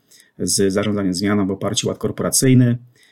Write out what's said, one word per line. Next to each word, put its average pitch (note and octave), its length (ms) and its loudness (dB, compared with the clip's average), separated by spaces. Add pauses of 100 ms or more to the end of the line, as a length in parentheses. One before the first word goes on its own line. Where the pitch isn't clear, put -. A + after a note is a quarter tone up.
(380)
z G2 340 0
zarządzaniem G2+ 420 -2
zmianą G2+ 320 0
w G2 40 -4
oparciu G2+ 380 -4
o - 20 0
ład - 80 -8
korporacyjny. A#2+ 800 2 (340)